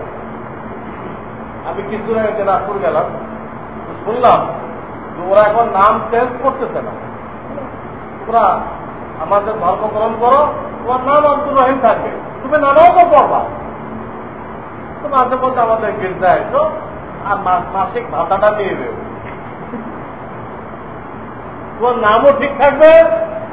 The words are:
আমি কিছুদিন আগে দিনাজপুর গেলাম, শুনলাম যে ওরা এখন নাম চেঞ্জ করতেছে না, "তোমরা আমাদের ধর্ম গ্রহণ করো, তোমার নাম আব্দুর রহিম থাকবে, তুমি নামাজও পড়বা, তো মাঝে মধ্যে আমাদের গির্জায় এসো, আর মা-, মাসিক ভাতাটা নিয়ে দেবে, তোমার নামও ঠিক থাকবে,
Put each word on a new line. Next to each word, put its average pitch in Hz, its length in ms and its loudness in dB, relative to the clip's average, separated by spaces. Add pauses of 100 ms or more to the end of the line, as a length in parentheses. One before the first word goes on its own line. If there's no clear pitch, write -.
(1700)
আমি 185 200 -6
কিছুদিন 220 300 -2
আগে 208 120 0
দিনাজপুর 196 480 0
গেলাম, 165 240 0 (1040)
শুনলাম 220 420 2 (680)
যে 180 140 -6
ওরা 208 100 6
এখন 220 240 4
নাম 208 340 4 (120)
চেঞ্জ 247 180 2 (140)
করতেছে 196 380 -2
না, 110 100 -8 (1300)
"তোমরা 220 340 4 (640)
আমাদের 202 380 0
ধর্ম 185 280 0
গ্রহণ 220 320 -2
করো, 277 340 4 (320)
তোমার 254 280 0
নাম 294 180 4
আব্দুর 277 320 2
রহিম 262 180 2
থাকবে, - 280 2 (340)
তুমি 294 180 2
নামাজও 339 480 8
পড়বা, - 360 4 (1600)
তো 285 60 -6
মাঝে 254 260 2
মধ্যে 254 260 0
আমাদের 220 300 2 (100)
গির্জায় 180 380 2
এসো, 605 300 0 (600)
আর 196 80 0
মা-, - 360 0
মাসিক 190 380 -4
ভাতাটা 190 400 2
নিয়ে 202 180 -2
দেবে, 131 220 -4 (3000)
তোমার 233 180 2
নামও 226 420 6
ঠিক 285 180 0
থাকবে, 311 460 10 (500)